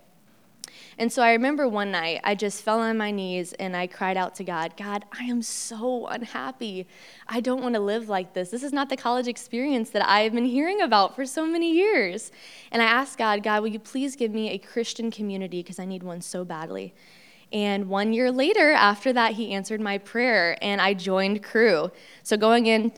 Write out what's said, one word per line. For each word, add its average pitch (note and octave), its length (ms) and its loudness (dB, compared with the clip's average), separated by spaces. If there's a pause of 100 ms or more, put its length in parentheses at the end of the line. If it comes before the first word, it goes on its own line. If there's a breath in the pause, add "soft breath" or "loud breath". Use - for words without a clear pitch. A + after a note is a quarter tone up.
(1000 loud breath)
And A#3 120 -2
so B3+ 120 2
I A#3 80 8
remember C4+ 360 2
one G#3 220 -2
night, E3 340 -2
I G#3 120 2
just G3+ 260 -6
fell A3 180 0
on A3+ 160 0
my G#3+ 140 -2
knees F3+ 440 -4
and F#3 220 -6
I F3+ 120 -4
cried F#3 300 -4
out F#3 180 -2
to G3+ 80 -12
God, E3+ 340 -6
"God, G3+ 340 -6
I - 120 -10
am A#3+ 180 -2
so A#3 640 -6
unhappy. A#3 800 -8 (420 loud breath)
I A3 120 -4
don't B3+ 240 -2
wanna A#3+ 160 0
live G#3+ 280 -2
like F#3 260 -4
this. F3+ 180 -4
This B3 100 -6
is C#4 120 -6
not C#4 160 -2
the C4+ 80 -2
college A#3+ 300 -2
experience A#3+ 640 -2
that G3+ 160 2
I've G#3+ 260 4
been A#3+ 120 2
hearing D4+ 340 0
about A3 360 4
for C4+ 100 -4
so D#4+ 220 -4
many E4+ 240 0
years." D#4 600 2 (400 loud breath)
And A#3 120 2
I - 20 6
asked B3 320 2
God, G#3+ 240 2
"God, G#3+ 220 2
will A3 60 -2
you G#3+ 100 -6
please C4+ 360 -6
give A3+ 160 -2
me A3 200 -2
a G3 80 -6
Christian A#3 500 -4
community F#3+ 540 -6
'cause F3+ 160 -14
I F#3 60 -8
need F#3 180 -8
one F3 180 -10
so F3+ 240 -8
badly?" D#3+ 480 -8 (600 soft breath)
And G3+ 360 -2
one G3+ 240 0
year B3 180 2
later, D4+ 400 4
after A3 400 4
that, A#3 220 2
he G#3+ 180 -4
answered G3 300 -4
my G3+ 160 -2
prayer, G#3 640 2
and G3+ 180 0
I F#3+ 140 4
joined F#3+ 500 0
Cru. F#3 480 4 (320 loud breath)
So G#3+ 140 2
going A3+ 280 6
in, A3 320 4